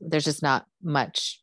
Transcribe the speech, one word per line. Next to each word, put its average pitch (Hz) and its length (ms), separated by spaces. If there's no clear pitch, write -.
there's 156 240
just 147 180
not 135 220
much - 600